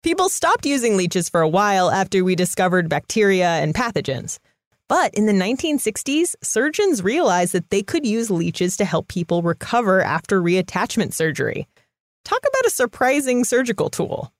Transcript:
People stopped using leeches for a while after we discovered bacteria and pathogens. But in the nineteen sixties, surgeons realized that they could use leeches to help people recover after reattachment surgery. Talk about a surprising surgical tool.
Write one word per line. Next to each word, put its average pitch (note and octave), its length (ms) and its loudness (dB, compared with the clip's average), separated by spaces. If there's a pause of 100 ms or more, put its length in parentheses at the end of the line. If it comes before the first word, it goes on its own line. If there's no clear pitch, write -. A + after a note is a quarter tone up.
People F4+ 260 0
stopped F4 380 0
using A#3 300 2
leeches F3+ 320 0
for E3+ 120 2
a D#3 80 4
while F#3+ 400 2
after F#3 340 0
we F#3 120 2
discovered F3+ 540 0
bacteria F#3 580 2
and D#3 260 0
pathogens. F#3+ 640 -4 (500)
But D4+ 280 2
in G#3 100 2
the G#3+ 80 2
nineteen C4 460 0
sixties, D4+ 640 -2
surgeons D4+ 580 0
realized F#3 520 2
that F3 180 -4
they G3+ 100 0
could D4+ 240 -4
use A3 240 -2
leeches F3 480 -2
to G3+ 80 0
help - 220 -2
people E3+ 340 -2
recover F#3+ 600 0
after E3+ 360 -2
reattachment F3+ 760 0
surgery. - 540 -4 (560)
Talk - 240 -2
about C5 200 0
a - 20 2
surprising B3+ 760 0
surgical A#3+ 440 0
tool. - 500 -6